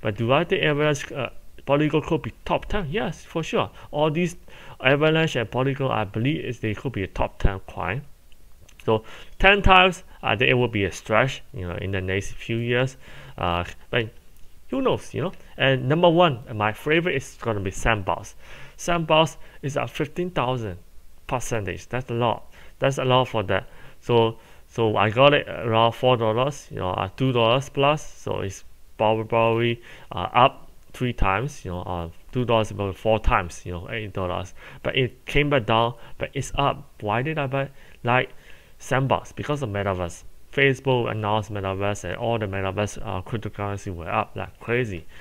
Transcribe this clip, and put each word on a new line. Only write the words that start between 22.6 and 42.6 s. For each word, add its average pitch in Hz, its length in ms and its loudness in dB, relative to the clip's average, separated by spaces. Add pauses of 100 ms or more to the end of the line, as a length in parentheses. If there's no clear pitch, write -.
That's 135 200 2
a 135 60 -2
lot 127 200 6
for 113 200 -2
that. 95 240 0 (320)
So, 113 380 4 (300)
so 110 280 2
I 104 140 4
got 139 240 4
it - 140 -2
around 117 440 2
four 127 240 2
dollars, 117 540 -2
you 107 60 -12
know, 95 140 -4
uh, 98 260 -2
two 131 160 0
dollars 120 360 2
plus. 143 380 2
So 98 340 -6
it's 98 220 -8 (360)
probably, 113 840 2 (300)
uh, 90 200 -4
up - 380 4 (220)
three 123 200 -4
times, 107 520 2
you 92 80 -6
know, 90 100 -6
uh, 87 260 -4 (220)
two 123 140 -2
dollars 110 260 2
about 98 260 -4
four 110 220 2
times, 101 480 2
you 90 60 -8
know, 87 180 -10
eight 107 220 -8
dollars. 92 420 -4 (300)
But - 120 -2
it - 300 -2
came 147 240 0
back 127 160 0
down, 117 280 2 (240)
but - 160 -4
it's 135 220 -6
up. 143 320 0 (120)
Why 107 220 -2
did 156 160 -4
I 139 100 -2
buy? 139 220 -2 (340)
Like, 123 260 2 (480)
Sandbox, 127 540 0
because 143 300 -4
of 113 80 -6
metaverse. 98 540 -2 (280)
Facebook 127 580 2
announced 107 400 0
metaverse, 98 540 -2
and 90 120 -6
all 117 220 0
the 107 60 -2
metaverse, 98 580 -2